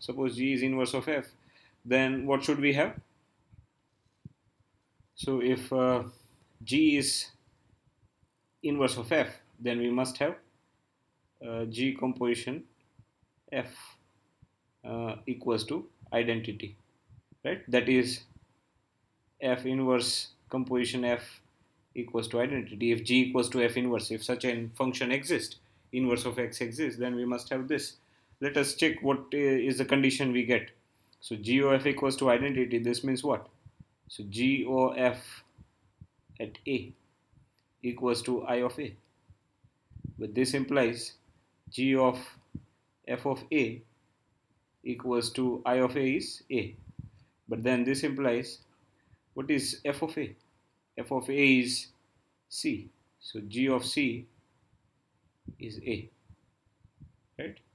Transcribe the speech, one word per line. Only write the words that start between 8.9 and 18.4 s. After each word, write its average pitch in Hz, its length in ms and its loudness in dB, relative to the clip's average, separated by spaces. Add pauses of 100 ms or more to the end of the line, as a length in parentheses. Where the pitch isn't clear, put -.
of 117 160 -4
F, 160 160 4 (320)
then 120 180 0
we 120 120 0
must 127 280 0
have, 160 160 0 (1120)
uh, 113 200 -4
G 127 280 -2
composition 123 720 -2 (880)
F, - 460 -8 (880)
uh, 117 320 -6 (100)
equals 120 400 0
to 160 200 -6 (260)
identity, 113 640 -2 (720)
right? 143 160 -4 (100)
That 120 180 4
is 127 340 4 (1160)